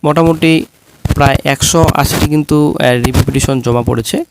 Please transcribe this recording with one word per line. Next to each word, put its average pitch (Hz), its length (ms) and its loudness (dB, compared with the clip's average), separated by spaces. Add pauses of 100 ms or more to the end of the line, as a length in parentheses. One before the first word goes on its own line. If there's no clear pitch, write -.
মোটামুটি 160 600 2 (500)
প্রায় 139 300 0
একশো 160 500 0
আশিটি 147 320 0
কিন্তু, 151 540 0
আহ, 127 120 2
রিভিউ 123 340 0
পিটিশন 135 340 -2
জমা 120 220 0
পড়েছে 120 480 -2